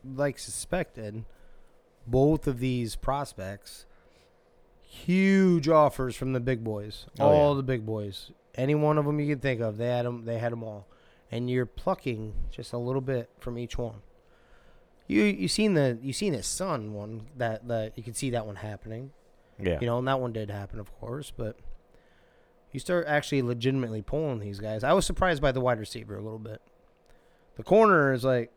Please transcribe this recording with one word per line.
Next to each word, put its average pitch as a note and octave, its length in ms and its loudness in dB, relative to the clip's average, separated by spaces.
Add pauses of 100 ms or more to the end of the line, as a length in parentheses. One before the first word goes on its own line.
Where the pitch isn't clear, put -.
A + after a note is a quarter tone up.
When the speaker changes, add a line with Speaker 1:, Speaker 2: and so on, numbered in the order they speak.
Speaker 1:
like C3+ 340 -4
suspected, A2+ 840 -8 (800)
both C#3 400 4
of C3 120 0
these B2 380 0
prospects, G#2 880 -6 (960)
huge F#3 880 4
offers C#3+ 480 6
from C3 160 -2
the B2+ 80 0
big A#2+ 240 -2
boys, G#2+ 420 -8 (140)
Speaker 2:
Oh, C#3+ 80 4
Speaker 1:
all D3 240 6
Speaker 2:
yeah. C#3+ 60 2
Speaker 1:
the C3+ 40 -4
big B2+ 240 -2
boys, G#2 460 -8 (220)
any C3+ 200 2
one D3+ 240 4
of D3 80 2
'em D3 140 0
you D3 140 0
can B2+ 60 -6
think C3 200 0
of, A2 160 -2
they A#2 120 -2
had B2 180 0
'em, A#2+ 180 -6
they A#2 140 -4
had A#2 120 -2
'em A#2 140 -8
all, G#2 240 -14 (420)
and B2 200 -4
you're B2+ 160 2
plucking A2+ 640 -4 (180)
just - 220 -12
a A#2+ 60 -4
little B2+ 240 -2
bit B2 260 -2 (100)
from A#2+ 200 -8
each A#2+ 200 -8
one. A2+ 220 -6 (1040)
You, G#3+ 180 4
you G3 220 0
seen G#3 280 2
the, C3 280 4
you C3+ 120 -6
seen G3+ 180 0
his A2 140 -4
son B2 480 -4
one A2 420 -10
that, A#2 320 -4
that A2 280 -4
you A#2+ 60 -12
can A2+ 120 -12
see C3 160 -2
that A2+ 160 -2
one G2+ 100 -10
happening. A2 560 -10 (480)
Speaker 2:
Yeah. F2 200 0
Speaker 1:
You A#2+ 60 -2
know, A#2 120 0
and B2+ 100 -2
that C3+ 120 2
one A#2+ 120 -4
did G#2+ 180 -6
happen, G2+ 300 -8
of G2+ 180 -14
course, B2 380 -10
but A2+ 220 -8 (1120)
you C3 80 -8
start F3 260 0
actually D3 360 2
legitimately A#2+ 600 0
pulling C#3 380 -4
these G2+ 200 -8
guys. G#2+ 240 -4
I D3 100 4
was F#3+ 100 4
surprised E3+ 380 0
by C#3 100 4
the C3 80 0
wide B2 200 2
receiver G#2 360 -10
a G2+ 60 -8
little A2 160 -10
bit. G#2+ 220 -12 (960)
The A2 60 -10
corner F3+ 500 8
is B2 120 0
like B2 320 2